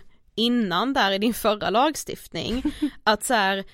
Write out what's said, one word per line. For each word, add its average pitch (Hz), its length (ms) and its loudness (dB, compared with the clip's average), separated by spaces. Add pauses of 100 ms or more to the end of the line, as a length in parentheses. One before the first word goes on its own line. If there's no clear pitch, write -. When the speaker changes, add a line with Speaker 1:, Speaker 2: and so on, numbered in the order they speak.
(360)
Speaker 1:
innan 226 580 0
där 208 180 2
i 196 60 0
din 214 160 2
förra 208 360 0
lagstiftning. 233 920 -2 (200)
Speaker 2:
<laughs> - 200 -4
Speaker 1:
Att 208 200 2
så 262 100 -2
här, 196 300 0 (100)